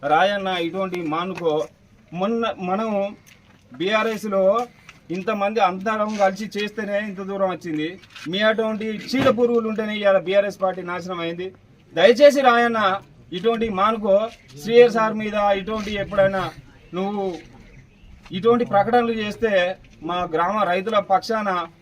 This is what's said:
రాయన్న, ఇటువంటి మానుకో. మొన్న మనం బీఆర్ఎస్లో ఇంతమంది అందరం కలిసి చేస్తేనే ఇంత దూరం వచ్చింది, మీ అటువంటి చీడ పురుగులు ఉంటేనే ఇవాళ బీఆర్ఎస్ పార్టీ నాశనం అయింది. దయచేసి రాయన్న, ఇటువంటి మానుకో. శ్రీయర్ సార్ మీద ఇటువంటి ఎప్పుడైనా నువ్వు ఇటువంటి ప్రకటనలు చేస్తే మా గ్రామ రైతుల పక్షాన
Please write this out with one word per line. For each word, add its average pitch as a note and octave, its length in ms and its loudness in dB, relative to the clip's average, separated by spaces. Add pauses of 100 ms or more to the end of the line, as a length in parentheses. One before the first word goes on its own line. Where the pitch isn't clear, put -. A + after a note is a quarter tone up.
రాయన్న, F#3+ 400 2
ఇటువంటి F3+ 540 -4
మానుకో. E3+ 680 -2 (460)
మొన్న A3+ 460 -2
మనం G3+ 560 -2 (580)
బీఆర్ఎస్లో G#3+ 960 0 (440)
ఇంతమంది G3+ 480 -4
అందరం G#3 560 0
కలిసి G3+ 440 -2
చేస్తేనే G#3 400 -4
ఇంత G3+ 220 -8
దూరం G3 280 -2
వచ్చింది, E3+ 500 -6 (300)
మీ F#3 100 -4
అటువంటి A3 460 0
చీడ A#3 440 -2
పురుగులు A#3 400 2
ఉంటేనే G#3+ 280 -4
ఇవాళ G3+ 200 2
బీఆర్ఎస్ F#3+ 440 0
పార్టీ F#3 200 -2
నాశనం F3 380 -8
అయింది. E3+ 340 -8 (400)
దయచేసి B3 480 6
రాయన్న, A#3 600 4 (320)
ఇటువంటి A3 360 -2
మానుకో. G#3 600 2 (340)
శ్రీయర్ A#3 280 8
సార్ A3 220 0
మీద G#3+ 200 -6
ఇటువంటి G3+ 600 -2
ఎప్పుడైనా G3 580 0 (420)
నువ్వు F#3+ 440 -4 (920)
ఇటువంటి A#3 340 2
ప్రకటనలు A#3 460 2
చేస్తే G3+ 680 -2 (260)
మా F3 120 -6
గ్రామ F3+ 480 -2
రైతుల F#3+ 360 0
పక్షాన F#3+ 680 -2 (140)